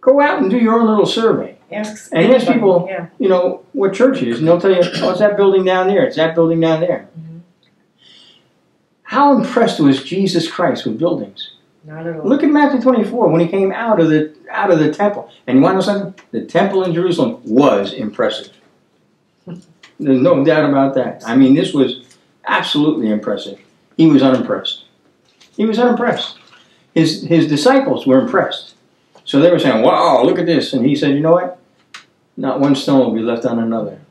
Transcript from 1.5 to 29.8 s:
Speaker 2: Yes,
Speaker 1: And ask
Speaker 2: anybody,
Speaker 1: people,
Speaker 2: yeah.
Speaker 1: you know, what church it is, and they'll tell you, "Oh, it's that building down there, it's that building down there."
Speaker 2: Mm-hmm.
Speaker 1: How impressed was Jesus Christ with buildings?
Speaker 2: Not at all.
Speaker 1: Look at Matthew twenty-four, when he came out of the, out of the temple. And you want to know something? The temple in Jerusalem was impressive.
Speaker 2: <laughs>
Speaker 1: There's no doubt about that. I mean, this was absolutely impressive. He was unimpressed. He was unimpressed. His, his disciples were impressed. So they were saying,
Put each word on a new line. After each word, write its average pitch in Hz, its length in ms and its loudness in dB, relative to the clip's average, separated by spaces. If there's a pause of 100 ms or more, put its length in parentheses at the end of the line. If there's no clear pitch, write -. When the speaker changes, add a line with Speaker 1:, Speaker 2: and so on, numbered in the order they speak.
Speaker 2:
Yes, - 380 -12
Speaker 1:
And 170 160 0
ask 247 220 4
Speaker 2:
anybody, - 80 -6
Speaker 1:
people, 185 340 2
Speaker 2:
yeah. 175 200 -10 (100)
Speaker 1:
you 196 100 0
know, 180 440 0
what 190 220 -2
church 269 260 2
it 120 80 -4
is, 117 100 -4
and 156 100 0
they'll 170 120 4
tell 190 100 0
you, 180 100 2 (160)
"Oh, - 140 -2
it's 185 100 -4
that 208 160 2
building 190 280 2
down 185 220 0
there, 190 180 2
it's - 120 -4
that 160 180 -2
building 165 260 0
down 160 200 0
there." - 280 -4 (100)
Speaker 2:
Mm-hmm. 160 200 -18 (1600)
Speaker 1:
How 277 340 2
impressed - 420 0
was 135 240 2
Jesus 175 480 -2
Christ - 360 -4
with 110 120 -6
buildings? - 540 -6 (320)
Speaker 2:
Not 156 220 -14
at 165 120 -8
all. 165 80 -6
Speaker 1:
Look 285 160 2
at 302 80 2
Matthew 285 300 2
twenty-four, 233 480 0
when 165 120 2
he 170 80 0
came 196 220 -2
out 220 300 -2
of 160 80 4
the, 151 260 0 (160)
out - 200 -2
of 165 80 4
the 156 140 0
temple. - 380 -4 (160)
And 127 120 2
you 139 40 6
want 180 180 4
to 202 120 -2
know 196 60 -2
something? - 340 -12
The - 140 -8
temple 190 380 0
in 170 100 -2
Jerusalem 160 500 -2
was 110 480 2
impressive. - 600 -6 (500)
Speaker 2:
<laughs> - 440 -20
Speaker 1:
There's - 720 -4
no 131 240 2
doubt 156 240 2
about 135 260 0
that. - 320 -4
I 117 100 0
mean, 135 180 6
this 185 180 -2
was - 440 -2 (300)
absolutely 147 640 -2
impressive. - 500 -6 (360)
He 165 100 4
was 143 160 4
unimpressed. - 640 -2 (720)
He 214 80 0
was 220 120 -2
unimpressed. 233 600 -2 (560)
His, - 300 0
his 165 220 2
disciples 254 600 0
were 131 140 4
impressed. - 560 -4 (500)
So 143 140 0
they 170 100 6
were 170 80 2
saying, 120 240 0